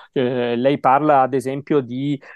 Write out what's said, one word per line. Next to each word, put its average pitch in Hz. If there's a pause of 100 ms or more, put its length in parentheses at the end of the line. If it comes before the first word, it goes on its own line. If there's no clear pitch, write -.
(140)
Eh, 123
lei 135
parla, 143
ad 127
esempio, 139
di, 131 (140)